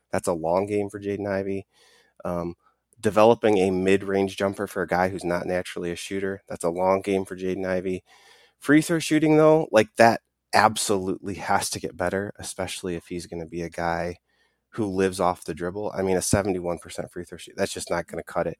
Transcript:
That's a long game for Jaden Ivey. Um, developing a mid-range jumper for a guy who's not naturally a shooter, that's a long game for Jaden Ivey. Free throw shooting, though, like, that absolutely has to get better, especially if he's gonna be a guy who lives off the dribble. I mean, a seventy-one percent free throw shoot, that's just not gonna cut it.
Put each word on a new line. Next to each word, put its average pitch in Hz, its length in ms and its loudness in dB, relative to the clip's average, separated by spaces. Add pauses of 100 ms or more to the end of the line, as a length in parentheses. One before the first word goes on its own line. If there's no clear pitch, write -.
(120)
That's 95 160 -2
a 92 40 2
long 85 340 0
game 104 220 -2
for 104 120 -12
Jaden 101 280 -4
Ivey. 98 380 -4 (580)
Um, 87 300 -6 (460)
developing 107 580 6
a 92 140 4
mid-range 98 640 2
jumper 98 320 -2
for 95 140 -4
a 82 40 0
guy 90 220 2
who's 95 160 -6
not 87 220 -2
naturally 90 440 -4
a 85 60 -6
shooter, 98 500 -6
that's - 160 -10
a 85 80 0
long 92 300 2
game 95 240 0
for 92 120 -12
Jaden 92 300 -4
Ivey. 92 380 -4 (560)
Free 151 220 6
throw 165 180 -2
shooting, 156 360 2
though, 156 360 6
like, 107 240 6
that 117 240 6 (340)
absolutely 101 800 2
has 98 360 -2
to 104 100 -8
get - 160 -8
better, 95 420 -4
especially - 560 -8
if 82 140 -10
he's 85 180 -8
gonna 85 200 -10
be 85 160 -8
a 85 60 -6
guy 85 500 -4 (520)
who 110 160 -4
lives 95 340 0
off 90 240 0
the 82 100 -8
dribble. 90 400 -6
I 95 80 -2
mean, 95 140 2
a 104 60 0
seventy-one 92 560 -2
percent - 340 -14
free 87 120 -12
throw 85 140 -18
shoot, - 180 -20
that's - 160 -4
just - 180 -12
not 85 160 -2
gonna 82 180 -12
cut 85 240 -4
it. 80 100 -8